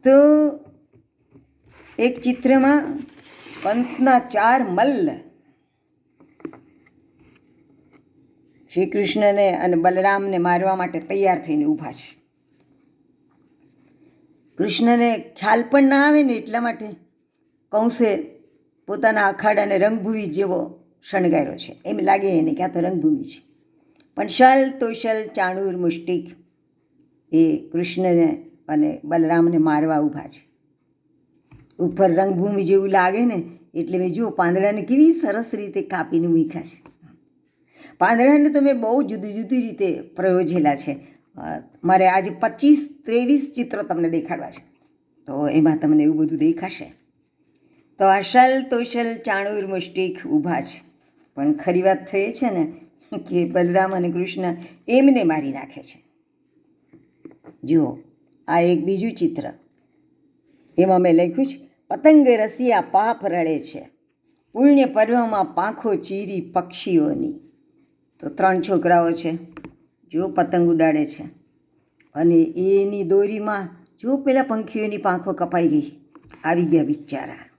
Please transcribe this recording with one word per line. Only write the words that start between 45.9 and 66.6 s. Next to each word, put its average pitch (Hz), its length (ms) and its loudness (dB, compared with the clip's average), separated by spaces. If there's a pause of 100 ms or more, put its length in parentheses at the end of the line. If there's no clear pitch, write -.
એવું 156 140 2
બધું 156 220 -2
દેખાશે. 165 540 -4 (1080)
તો 196 60 2
અશલ 254 640 4
તોશલ 233 440 -4 (100)
ચાણૂર 202 420 -4
મુષ્ટિક 190 600 -6
ઊભા 151 340 0
છે. - 200 -14 (540)
પણ 147 180 -2
ખરી 180 280 -2
વાત 190 300 0
તો 202 60 -2
એ 202 140 -2
છે 240 180 -4
ને 170 240 -4 (440)
કે 175 280 -4
બલરામ 185 500 0
અને 175 140 -2
કૃષ્ણ 175 460 -6 (320)
એમને 247 360 4
મારી 156 280 -2
નાખે - 300 -14
છે. - 220 -20 (1600)
જુઓ, 147 340 0 (500)
આ 170 120 2
એક 170 240 2
બીજું 196 320 -4
ચિત્ર, - 380 -6 (1200)
એમાં 180 240 4
મેં 175 120 4
લખ્યું 180 320 0
છે, - 240 -14 (200)
"પતંગ 294 380 6
રસિયા 220 540 0
પાપ 208 440 -2
રળે 165 340 -2
છે, - 300 -14 (640)
પુણ્ય 277 320 6
પર્વમાં 220 600 0
પાંખો 208 500 -4
ચીરી 190 460 -8
પક્ષીઓની." 156 1000 -2 (800)